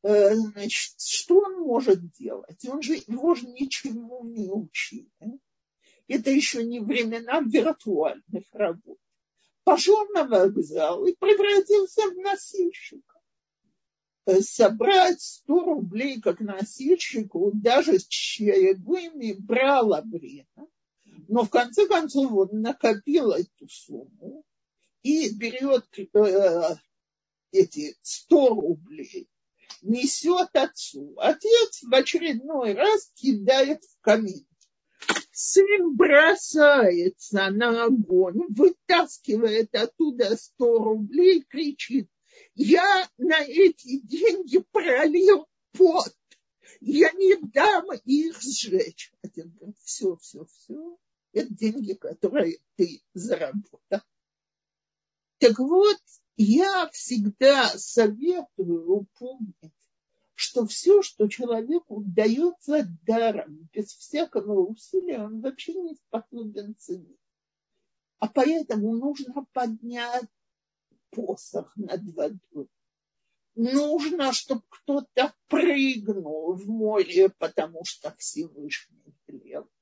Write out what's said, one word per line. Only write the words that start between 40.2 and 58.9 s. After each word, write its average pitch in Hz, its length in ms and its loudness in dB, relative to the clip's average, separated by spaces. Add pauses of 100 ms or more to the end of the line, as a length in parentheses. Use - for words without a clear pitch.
сто 233 420 0
рублей, 226 600 2
кричит: 277 680 -6 (460)
"Я 359 520 2 (100)
на 311 260 0
эти 285 560 2
деньги 339 720 0
пролил 320 720 2 (280)
пот, 339 420 2 (640)
я 285 320 2
не 381 240 4
дам 349 520 0 (180)
их 302 360 -2
сжечь". 208 720 -4 (100)
Отец 170 240 -16
говорит: 175 380 -20
"Всё, 185 320 -6
всё, 160 300 -20
всё, 320 520 -18 (360)
это 208 200 -6
деньги, 214 400 -6
которые 202 640 -4 (180)
ты 175 240 -2 (120)
заработал". 202 880 -6 (1400)
Так 233 200 4
вот, 370 400 4 (380)
я 320 560 2
всегда 254 840 2
советую 208 1300 -2 (140)